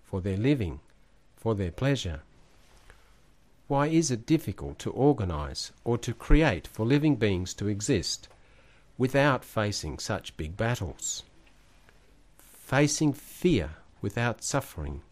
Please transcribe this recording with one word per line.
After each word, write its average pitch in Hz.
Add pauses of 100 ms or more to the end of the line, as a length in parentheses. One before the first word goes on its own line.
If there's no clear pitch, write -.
for 95
their 95
living, 110 (560)
for 113
their 95
pleasure. 123 (1500)
Why 143
is 160
it 113
difficult 143
to -
organise 92 (100)
or 120
to -
create 147
for -
living 143
beings 95
to 101
exist 104 (680)
without 131
facing 101
such -
big 80
battles? - (1120)
Facing 147
fear 113 (300)
without 117
suffering 71 (100)